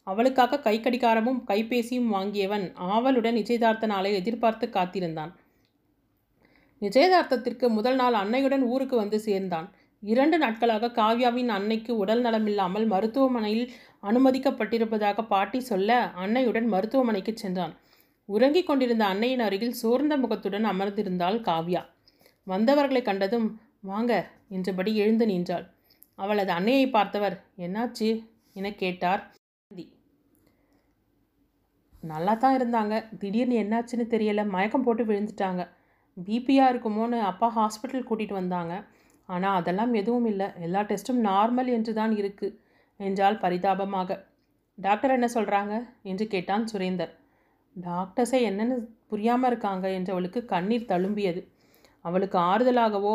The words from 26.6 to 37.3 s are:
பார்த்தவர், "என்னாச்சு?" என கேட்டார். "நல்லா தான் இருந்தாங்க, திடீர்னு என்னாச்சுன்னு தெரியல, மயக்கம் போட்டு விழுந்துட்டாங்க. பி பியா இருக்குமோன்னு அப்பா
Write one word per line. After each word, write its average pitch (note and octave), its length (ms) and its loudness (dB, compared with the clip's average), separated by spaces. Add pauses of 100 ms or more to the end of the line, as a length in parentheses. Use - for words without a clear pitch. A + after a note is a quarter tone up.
பார்த்தவர், G3 540 0 (120)
"என்னாச்சு?" A3 720 -4 (240)
என G3 200 -8
கேட்டார். F#3 640 -4 (2750)
"நல்லா E3 340 -2
தான் C4 260 4
இருந்தாங்க, A3 580 -2
திடீர்னு A#3 360 0
என்னாச்சுன்னு A3+ 540 -2
தெரியல, G#3+ 400 0
மயக்கம் G#3 340 0
போட்டு A#3 220 0
விழுந்துட்டாங்க. G3+ 640 -2 (560)
பி A3+ 180 -2
பியா C4 300 6
இருக்குமோன்னு A#3 460 -2
அப்பா A3 380 0